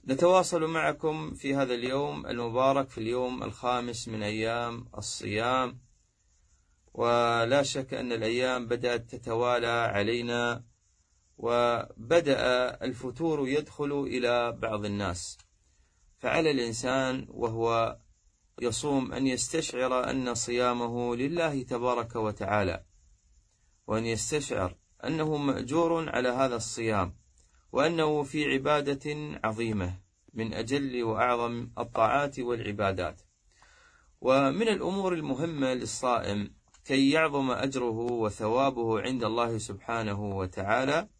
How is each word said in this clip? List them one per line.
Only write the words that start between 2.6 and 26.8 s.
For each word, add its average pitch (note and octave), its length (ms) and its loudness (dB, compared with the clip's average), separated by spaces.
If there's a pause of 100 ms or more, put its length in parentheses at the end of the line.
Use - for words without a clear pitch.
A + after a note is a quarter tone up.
في - 80 -14
اليوم B2 460 -4
الخامس A#2+ 640 -4
من G#2+ 160 -6
أيام A#2 640 -4 (120)
الصيام، A#2+ 840 -2 (1120)
ولا A#2+ 720 4
شك C3+ 300 -4
أن A#2+ 180 -4
الأيام A#2+ 560 0
بدأت A#2+ 480 -2
تتوالى A#2+ 520 0
علينا، A#2 1000 0 (720)
وبدأ A#2+ 1040 2 (460)
الفتور C3 640 -2
يدخل D3 440 -2
إلى A#2+ 600 0
بعض A2 340 -4
الناس، G2+ 520 -4 (800)
فعلى D3+ 340 2
الإنسان C3 760 0
وهو A2+ 680 0 (640)
يصوم C3 520 0
أن C3+ 140 0
يستشعر B2+ 840 0
أن B2+ 240 -2
صيامه A#2+ 840 0
لله C#3+ 480 0
تبارك A#2+ 520 -2
وتعالى، G#2 720 0 (1000)
وأن A2 180 0
يستشعر A2+ 680 -2 (300)
أنه D#3 320 0
مأجور D3 720 0
على B2+ 200 2
هذا B2+ 260 2
الصيام، A2 600 -2 (540)